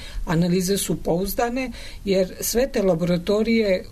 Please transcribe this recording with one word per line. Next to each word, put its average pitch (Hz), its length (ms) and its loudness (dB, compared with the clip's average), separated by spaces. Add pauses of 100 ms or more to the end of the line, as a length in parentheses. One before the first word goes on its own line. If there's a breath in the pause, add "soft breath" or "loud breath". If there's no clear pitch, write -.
(260 loud breath)
analize 180 520 2
su - 180 -2
pouzdane, 240 720 -2 (340 loud breath)
jer 190 360 2
sve - 260 0
te 226 160 0
laboratorije 190 1080 2